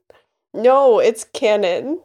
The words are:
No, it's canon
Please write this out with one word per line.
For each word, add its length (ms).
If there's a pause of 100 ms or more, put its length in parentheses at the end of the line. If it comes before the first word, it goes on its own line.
(540)
No, 460
it's 260
canon 800